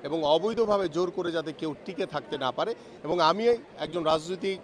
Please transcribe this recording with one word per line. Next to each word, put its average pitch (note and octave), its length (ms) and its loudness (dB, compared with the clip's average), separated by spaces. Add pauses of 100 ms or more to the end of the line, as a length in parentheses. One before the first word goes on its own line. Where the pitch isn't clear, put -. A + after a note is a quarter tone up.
এবং D#3 200 -2
অবৈধভাবে G3 640 2
জোর F3 220 0
করে F3 200 -4
যাতে D#3+ 280 -4
কেউ D#3 160 -4 (100)
টিকে C#3 200 -6
থাকতে D3 320 -6
না C3 140 0
পারে। E3+ 200 -2 (320)
এবং D#3+ 160 0
আমি E3+ 240 4 (420)
একজন D#3+ 180 -4
রাজনৈতিক F3 600 0